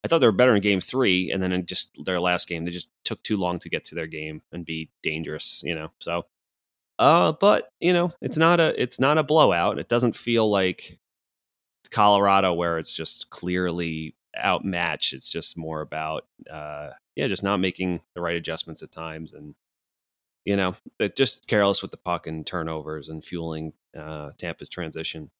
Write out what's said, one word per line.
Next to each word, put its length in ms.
I 60
thought 100
they 80
were 60
better 200
in 80
Game 200
three, 500
and 100
then 120
in 120
just 380
their 160
last 300
game, 160
they 60
just 180
took 180
too 140
long 220
to 100
get 160
to 100
their 100
game 360
and 140
be 240
dangerous, 640
you 120
know? 160
So, 240
uh, 320
but, 380
you 140
know, 180
it's 140
not 240
a, 240
it's 160
not 180
a 60
blowout. 560
It 80
doesn't 300
feel 340
like 480
Colorado 640
where 240
it's 140
just 380
clearly 880
outmatched. 760
It's 160
just 280
more 220
about, 460
uh, 380
yeah, 140
just 120
not 200
making 400
the 60
right 140
adjustments 480
at 80
times, 400
and, 240
you 140
know, 180
they're 80
just 400
careless 340
with 100
the 60
puck 300
and 180
turnovers 600
and 160
fueling, 480
uh, 400
Tampa's 300
transition. 640